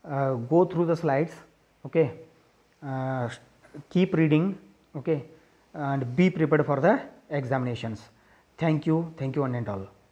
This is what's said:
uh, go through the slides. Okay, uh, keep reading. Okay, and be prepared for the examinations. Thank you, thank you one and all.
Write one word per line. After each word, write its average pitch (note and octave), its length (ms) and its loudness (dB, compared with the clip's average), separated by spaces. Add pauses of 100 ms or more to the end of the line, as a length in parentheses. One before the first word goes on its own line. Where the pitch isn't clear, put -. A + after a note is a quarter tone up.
uh, C#3 260 -2
go C3 300 4
through F3 220 0
the E3 80 2
slides. D#3+ 380 0 (520)
Okay, D3+ 280 0 (680)
uh, C3 480 -4 (640)
keep F3+ 240 2
reading. E3 420 2 (380)
Okay, D3+ 300 -4 (500)
and C#3 400 -4
be F3+ 160 6
prepared D3+ 340 2
for C#3+ 140 0
the G3 220 4 (280)
examinations. B2 800 -4 (480)
Thank D#3 300 0
you, D#3+ 300 0
thank C3+ 180 -6
you D3 80 0
one B2+ 140 -2
and A2+ 120 -4
all. F#2+ 440 -10